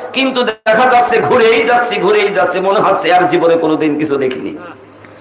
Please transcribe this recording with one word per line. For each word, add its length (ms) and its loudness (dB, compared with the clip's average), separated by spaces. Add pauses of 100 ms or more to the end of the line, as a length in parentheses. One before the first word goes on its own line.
(120)
কিন্তু 300 -2
দেখা 480 0
যাচ্ছে 300 2
ঘুরেই 460 2
যাচ্ছি, 300 0
ঘুরেই 320 0
যাচ্ছি, 320 -2
মনে 200 0
হচ্ছে 340 0
আর 80 4
জীবনে 340 2
কোনোদিন 420 0
কিছু 180 -2
দেখিনি। 380 -6 (680)